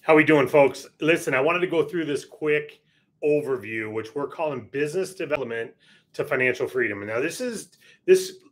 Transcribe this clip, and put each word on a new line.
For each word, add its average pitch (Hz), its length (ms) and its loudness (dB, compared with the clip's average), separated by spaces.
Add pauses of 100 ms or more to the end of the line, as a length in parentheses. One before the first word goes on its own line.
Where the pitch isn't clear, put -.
How 160 140 6
we 156 80 6
doing, 143 240 4
folks? 139 360 4 (140)
Listen, 160 340 0
I 127 60 2
wanted 165 200 2
to 175 80 0
go 160 140 0
through 165 220 -2
this 143 220 -4
quick 151 560 -4 (420)
overview, 123 640 -2
which 110 240 -8
we're 139 140 -6
calling 143 420 -6
Business 151 460 -4
Development 123 580 -6 (380)
to 139 140 -6
Financial 127 420 0
Freedom. 110 300 -2
And 101 100 -8
now 110 140 -2
this 160 180 -6
is, 240 380 -8 (280)
this 185 340 4 (120)